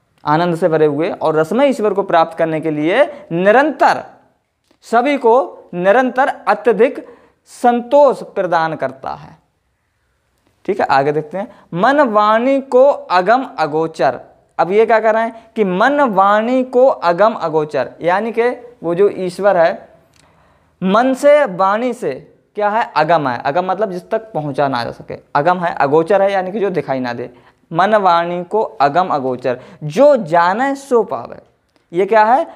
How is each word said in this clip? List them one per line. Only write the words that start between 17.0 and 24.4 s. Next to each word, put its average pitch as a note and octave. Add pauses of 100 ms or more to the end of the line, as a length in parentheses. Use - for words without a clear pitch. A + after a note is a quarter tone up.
अगोचर, D3+ (100)
यानी G3+
कि A#3 (340)
वो E3+
जो G3+
ईश्वर F#3
है F3 (920)
मन A3+
से C#4+
वाणी G3+
से D3+ (200)
क्या G#3
है, A3
अगम D#3
है। B2
अगम E3
मतलब F#3+
जिस F3
तक A3
पहुंचा D3